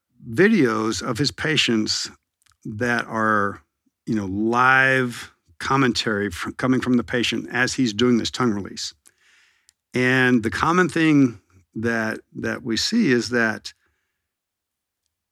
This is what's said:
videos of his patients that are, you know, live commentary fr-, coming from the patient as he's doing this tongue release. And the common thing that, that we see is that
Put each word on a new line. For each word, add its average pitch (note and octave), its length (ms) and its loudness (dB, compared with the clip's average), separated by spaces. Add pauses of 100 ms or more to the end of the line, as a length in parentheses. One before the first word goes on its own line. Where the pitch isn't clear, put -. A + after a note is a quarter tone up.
(300)
videos A#2 760 2
of A#2+ 160 -6
his D3 120 0
patients - 800 -2 (540)
that A#2+ 420 -4
are, G#2+ 560 0 (440)
you A#2+ 80 -2
know, G2+ 120 -2
live B2 1040 2 (260)
commentary A2+ 720 0
fr-, - 220 -8
coming B2+ 280 0
from B2 160 0
the A#2 80 0
patient A2+ 480 -4
as B2 220 -2
he's B2 180 0
doing A#2+ 260 2
this G#2+ 120 -2
tongue A#2+ 220 -2
release. - 420 -10 (1000)
And B2+ 480 2
the A2 80 -2
common E3+ 380 2
thing C#3+ 520 4 (340)
that, A2+ 460 -4 (140)
that A2+ 280 -6
we A2+ 140 -4
see G#3+ 360 0
is A2+ 160 0
that A2+ 440 -2 (1600)